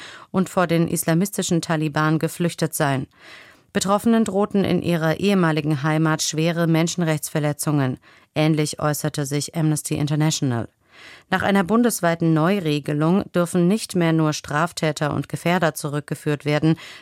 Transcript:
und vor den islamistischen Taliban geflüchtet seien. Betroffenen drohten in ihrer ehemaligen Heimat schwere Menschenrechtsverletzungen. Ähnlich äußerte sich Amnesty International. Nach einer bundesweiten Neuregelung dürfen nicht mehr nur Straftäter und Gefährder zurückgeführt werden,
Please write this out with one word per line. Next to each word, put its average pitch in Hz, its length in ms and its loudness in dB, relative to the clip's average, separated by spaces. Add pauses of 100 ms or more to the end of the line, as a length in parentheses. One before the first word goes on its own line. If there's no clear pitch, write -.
(300)
und 185 200 0
vor 180 160 2
den 165 200 2
islamistischen 170 760 0
Taliban 156 560 0
geflüchtet 165 560 -2
seien. 139 320 0 (680)
Betroffenen 214 540 2
drohten 202 360 0
in - 200 0
ihrer 160 380 0
ehemaligen 156 640 2
Heimat 156 400 0
schwere 165 440 0
Menschenrechtsverletzungen. 156 1300 0 (360)
Ähnlich 151 440 0
äußerte 151 460 -2
sich 143 320 -4
Amnesty 156 380 0
International. 147 720 0 (640)
Nach 185 120 0
einer 196 220 2
bundesweiten 170 680 2
Neuregelung 156 1000 0
dürfen 175 340 2
nicht 202 300 -2
mehr 165 160 2
nur 156 220 2
Straftäter 151 800 -2
und - 160 -4
Gefährder 170 440 0
zurückgeführt 147 720 -4
werden, 151 320 2 (260)